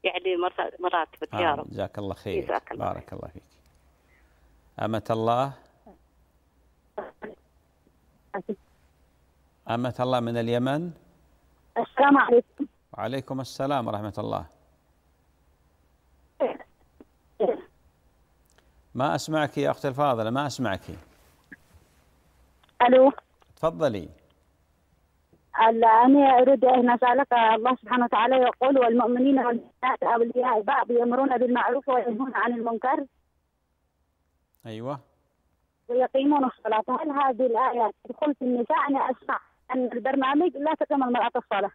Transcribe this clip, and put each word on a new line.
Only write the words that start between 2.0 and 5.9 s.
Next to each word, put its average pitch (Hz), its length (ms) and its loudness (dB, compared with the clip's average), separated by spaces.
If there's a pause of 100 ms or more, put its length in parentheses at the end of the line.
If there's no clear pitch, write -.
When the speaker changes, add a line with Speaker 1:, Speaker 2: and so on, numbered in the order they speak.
Speaker 2:
خير. 90 300 -8
Speaker 1:
جزاك - 280 -8
الله 95 200 -8
Speaker 2:
بارك - 180 -14
Speaker 1:
خير. - 80 -14
Speaker 2:
الله - 100 -16
فيك. - 140 -20 (1400)
أمة 110 280 -4
الله. 117 420 0 (4000)